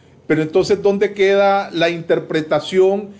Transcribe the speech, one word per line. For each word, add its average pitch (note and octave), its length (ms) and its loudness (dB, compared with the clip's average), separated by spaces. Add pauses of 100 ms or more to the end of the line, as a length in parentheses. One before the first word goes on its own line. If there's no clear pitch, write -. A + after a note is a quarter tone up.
(280)
Pero D#3 160 0
entonces, F#3 380 0
¿dónde G3+ 320 0
queda G3 600 2
la E3 160 0
interpretación E3+ 1200 -2 (100)